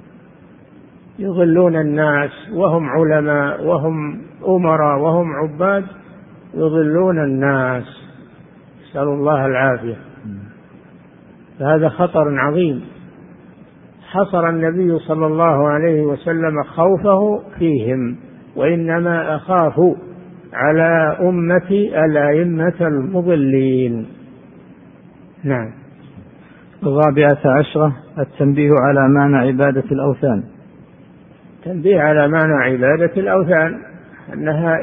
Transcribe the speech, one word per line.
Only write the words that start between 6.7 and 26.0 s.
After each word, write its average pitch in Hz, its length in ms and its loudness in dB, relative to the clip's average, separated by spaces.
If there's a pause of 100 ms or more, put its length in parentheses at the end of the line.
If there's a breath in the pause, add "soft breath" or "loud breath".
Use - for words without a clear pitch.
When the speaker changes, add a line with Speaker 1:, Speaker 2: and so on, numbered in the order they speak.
Speaker 1:
الناس، 131 600 -2 (1040)
نسأل 143 180 -4
الله 143 380 0
العافية. 127 500 -2 (1600)
فهذا 151 300 2
خطر 151 500 0
عظيم، 147 420 -2 (1300)
حصر 180 380 0
النبي 165 500 0
صلى 160 260 -2
الله 156 420 2
عليه 156 340 0
وسلم 156 640 -2
خوفه 196 800 0 (180)
فيهم: 127 560 -2 (400)
"وإنما 165 800 -2
أخاف 165 440 0 (760)
على 160 680 2
أمتي 175 840 0
الأئمة 160 760 0
المضلين". 135 1200 0 (1400)
نعم. 123 280 -4 (1120 loud breath)